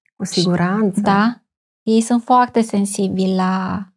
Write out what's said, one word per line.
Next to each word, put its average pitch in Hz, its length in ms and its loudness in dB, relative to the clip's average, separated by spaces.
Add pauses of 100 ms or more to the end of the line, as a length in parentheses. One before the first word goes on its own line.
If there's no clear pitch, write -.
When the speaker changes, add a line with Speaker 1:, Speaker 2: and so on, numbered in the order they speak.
(160)
Speaker 1:
Cu - 80 -8
siguranță. 180 760 0
Speaker 2:
Da? 208 420 0 (400)
Ei 220 180 2
sunt 233 220 0
foarte 247 380 2
sensibili 196 760 -2
la 185 480 -2 (140)